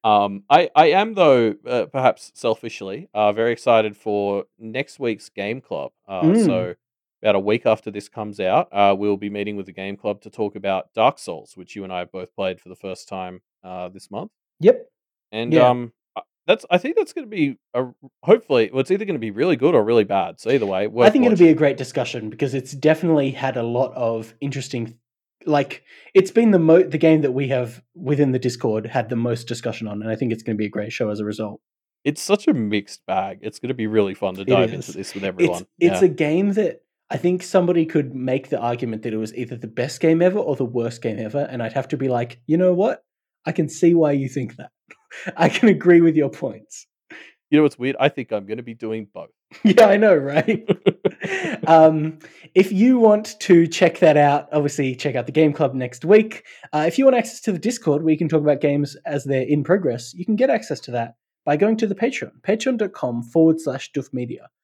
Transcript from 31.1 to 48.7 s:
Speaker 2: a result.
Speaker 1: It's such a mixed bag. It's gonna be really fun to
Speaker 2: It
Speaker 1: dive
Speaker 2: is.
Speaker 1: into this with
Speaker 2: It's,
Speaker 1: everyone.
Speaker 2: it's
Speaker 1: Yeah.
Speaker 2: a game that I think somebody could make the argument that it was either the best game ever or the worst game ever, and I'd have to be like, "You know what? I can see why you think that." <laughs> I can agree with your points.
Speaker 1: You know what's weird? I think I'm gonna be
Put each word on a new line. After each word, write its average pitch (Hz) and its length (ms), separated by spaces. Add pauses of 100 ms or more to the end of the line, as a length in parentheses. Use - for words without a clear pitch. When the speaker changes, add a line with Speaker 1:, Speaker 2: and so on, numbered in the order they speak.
Speaker 2:
a 104 60
result. 107 360 (420)
Speaker 1:
It's 147 180
such 208 260
a 302 60
mixed 104 520
bag. 95 360
It's - 180
gonna 127 140
be 117 140
really 104 260
fun 95 220
to 98 60
Speaker 2:
It 95 60
Speaker 1:
dive 95 220
Speaker 2:
is. - 180
Speaker 1:
into - 100
this 95 160
with 98 100
Speaker 2:
It's, 98 40
Speaker 1:
everyone. 92 380 (140)
Speaker 2:
it's 180 220
Speaker 1:
Yeah. 190 40
Speaker 2:
a 175 40
game 165 440
that 196 280 (280)
I - 80
think 180 260
somebody 175 420
could 139 300
make 131 340
the 135 100
argument 117 440
that 113 100
it 110 40
was 110 180
either 123 220
the 117 100
best 127 320
game 165 220
ever 185 180
or 147 160
the 131 100
worst 117 360
game 110 180
ever, 113 200 (100)
and 120 140
I'd 110 100
have 135 160
to 147 80
be 131 100
like, 123 380
"You 156 120
know 180 160
what? 202 300 (420)
I - 60
can 156 160
see 170 280
why 156 160
you 135 180
think 139 280
that." - 140 (380)
<laughs> - 280
I 170 120
can - 200
agree 175 320
with 165 140
your 147 140
points. - 560 (640)
Speaker 1:
You 147 80
know 156 60
what's 143 160
weird? 131 200
I 139 100
think 127 220
I'm 101 140
gonna 110 180
be 120 120